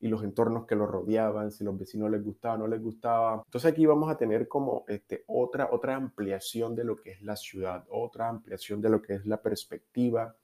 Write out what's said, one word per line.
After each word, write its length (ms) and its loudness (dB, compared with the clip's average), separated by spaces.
y 60 -2
los 160 0
entornos 420 0
que 80 0
los 140 2
rodeaban, 640 0
si 100 -10
los 160 -4
vecinos 320 -4
les 140 0
gustaba 300 -4
o 20 -2
no 100 -2
les 140 -2
gustaba. 640 0
Entonces 260 2
aquí 140 4
vamos 260 6
a 60 0
tener 320 2
como, 400 0
este, 380 -6
otra, 460 2
otra 220 0
ampliación 800 -2
de 100 -2
lo 120 -2
que 140 -20
es 120 -18
la 140 -6
ciudad, 540 -6
otra 360 -4
ampliación 540 -6
de 80 4
lo 140 6
que 100 -6
es 140 -4
la 160 -2
perspectiva 1000 -2